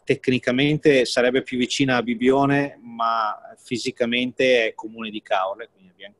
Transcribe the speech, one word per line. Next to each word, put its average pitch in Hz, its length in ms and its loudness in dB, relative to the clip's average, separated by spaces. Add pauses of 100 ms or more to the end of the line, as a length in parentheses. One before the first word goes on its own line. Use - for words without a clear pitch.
tecnicamente 135 1000 2
sarebbe 127 380 0
più - 140 -8
vicina 123 400 0
a 117 60 0
Bibbione, 139 800 2
ma 113 760 -4
fisicamente 123 1080 0
è 107 80 -6
comune 110 360 -12
di 107 120 -10
Caorle, 101 500 -4
quindi 92 200 -20
abbiamo 95 280 -20